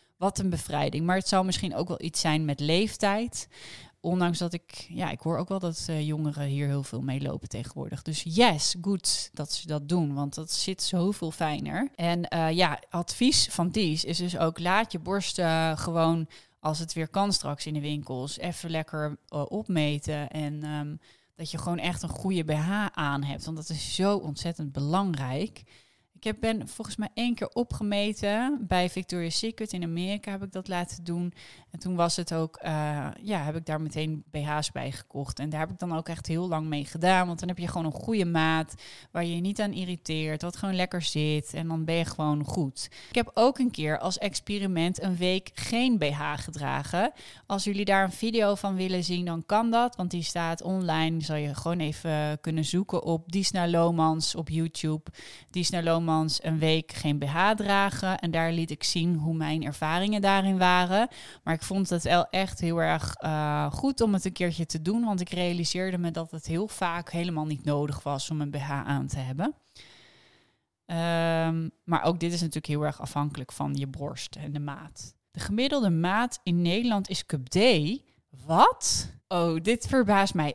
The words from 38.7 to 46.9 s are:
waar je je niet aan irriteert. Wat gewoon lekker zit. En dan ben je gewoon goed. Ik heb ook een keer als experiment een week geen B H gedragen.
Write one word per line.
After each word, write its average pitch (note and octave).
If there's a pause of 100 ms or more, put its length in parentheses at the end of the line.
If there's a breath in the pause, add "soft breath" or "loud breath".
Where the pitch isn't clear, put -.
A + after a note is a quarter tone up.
waar E3+
je E3+
je E3+
niet G3
aan G3+
irriteert. D#3
Wat F3
gewoon G3
lekker F3+
zit. D3+
En E3
dan D#3+
ben E3
je E3
gewoon D3+
goed. C#3+ (200 loud breath)
Ik -
heb A#3+
ook B3+
een B3
keer D3+
als F#3+
experiment F#3+
een F#3
week F#3
geen A#3+
B E3
H D3
gedragen. D3 (340 loud breath)